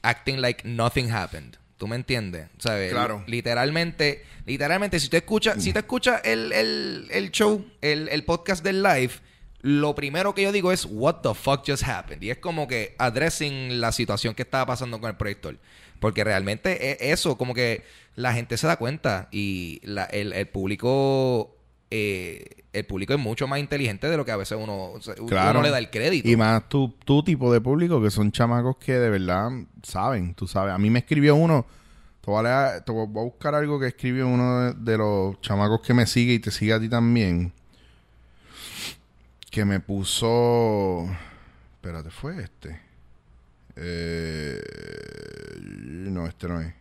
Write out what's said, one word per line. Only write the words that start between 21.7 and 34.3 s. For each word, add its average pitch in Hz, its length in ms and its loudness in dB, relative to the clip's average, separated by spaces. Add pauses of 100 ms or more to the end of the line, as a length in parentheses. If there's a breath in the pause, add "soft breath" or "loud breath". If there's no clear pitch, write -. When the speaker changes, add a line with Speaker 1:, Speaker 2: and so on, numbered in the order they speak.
Speaker 1:
eh, 98 520 -4 (280)
el 104 140 -6
público 98 260 -4
es 147 80 0
mucho 113 260 -4
más 139 140 -4
inteligente 139 480 -2
de 165 80 0
lo 143 80 -2
que 117 80 -4
a 107 40 -2
veces 101 240 -4
uno, 98 340 -8
uno 110 340 -12
Speaker 2:
Claro. 104 340 4
Speaker 1:
le 147 80 4
da 135 80 2
el 113 120 -4
crédito. 131 380 0
Speaker 2:
Y 117 60 8
más 110 340 4
tu, 135 200 2 (160)
tu 143 180 6
tipo 131 300 4
de 117 80 8
público, 147 420 2
que 104 80 4
son 104 220 2
chamacos 120 460 2
que 131 160 -2
de 120 160 4
verdad 95 380 0 (360)
saben, 92 500 -2
tú 92 140 -8
sabes. 98 260 0
A 92 40 -2
mí 104 120 4
me 120 100 6
escribió 147 360 6
uno, 160 300 4 (540 soft breath)
te - 120 -8
voy 107 80 2
a - 20 0 (300)
leer, 87 100 -8
te - 80 -8
voy 110 140 -2
a - 20 -4 (180)
buscar 147 300 -4
algo 147 240 0
que 131 80 0
escribió 127 400 0
uno 123 460 4